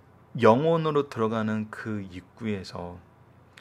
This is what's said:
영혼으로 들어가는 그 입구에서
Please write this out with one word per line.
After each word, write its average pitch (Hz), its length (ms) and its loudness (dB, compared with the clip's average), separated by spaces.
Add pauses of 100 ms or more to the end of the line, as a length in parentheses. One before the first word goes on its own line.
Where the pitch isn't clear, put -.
(420)
영혼으로 147 680 4
들어가는 110 600 -2
그 107 320 -8
입구에서 90 1000 -10 (600)